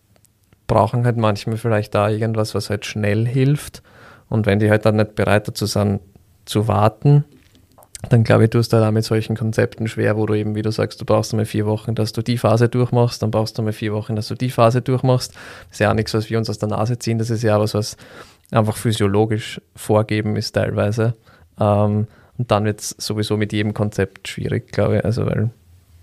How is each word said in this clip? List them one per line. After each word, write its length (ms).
brauchen 380
halt 120
manchmal 400
vielleicht 380
da 140
irgendwas, 460
was 140
halt 160
schnell 420
hilft 560
und 180
wenn 120
die 120
halt 160
dann 100
nicht 180
bereit 340
dazu 180
sind, 340
zu 240
warten, 560
dann 160
glaube 200
ich, 60
tust 220
du 60
halt 80
auch 60
mit 120
solchen 320
Konzepten 500
schwer, 300
wo 100
du 80
eben, 200
wie 80
du 100
sagst, 280
du 40
brauchst 280
einmal 120
vier 220
Wochen, 280
dass 180
du 100
die 160
Phase 300
durchmachst, 540
dann 80
brauchst 280
du 40
einmal 100
vier 200
Wochen, 240
dass 120
du 60
die 140
Phase 320
durchmachst. 540
Das 380
ist 80
ja 100
auch 40
nichts, 200
was 160
wir 80
uns 100
aus 100
der 120
Nase 280
ziehen, 200
das 120
ist 120
ja 180
was, 140
was 220
einfach 240
physiologisch 840
vorgeben 600
ist 160
teilweise. 640
Ähm, 460
und 120
dann 140
wird's 340
sowieso 380
mit 160
jedem 220
Konzept 540
schwierig, 440
glaube 260
ich, 60
also 220
weil 240